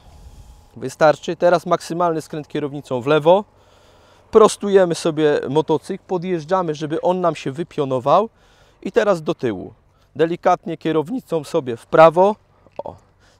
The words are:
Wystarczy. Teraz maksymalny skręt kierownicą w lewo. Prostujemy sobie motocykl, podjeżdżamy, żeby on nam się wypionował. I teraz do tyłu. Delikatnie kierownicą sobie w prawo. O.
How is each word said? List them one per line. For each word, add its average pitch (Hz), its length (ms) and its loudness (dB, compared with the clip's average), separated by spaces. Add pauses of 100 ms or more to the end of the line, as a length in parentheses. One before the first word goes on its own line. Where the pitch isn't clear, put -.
(760)
Wystarczy. 147 600 0
Teraz 175 300 2
maksymalny 165 560 -2
skręt 151 260 -12
kierownicą 143 540 -8
w 117 60 -10
lewo. 156 360 4 (880)
Prostujemy 196 640 4
sobie 151 440 0 (100)
motocykl, 156 580 -4
podjeżdżamy, 175 680 -4
żeby 151 260 -6
on 180 200 -2
nam 170 140 -2
się - 160 -10
wypionował. 143 760 -2 (520)
I 196 100 -10
teraz 202 300 0
do 160 140 -6
tyłu. 98 380 -6 (420)
Delikatnie 165 600 -2
kierownicą 160 680 -4
sobie 127 340 -4
w - 80 -20
prawo. 165 500 6 (480)
O. - 120 -16 (440)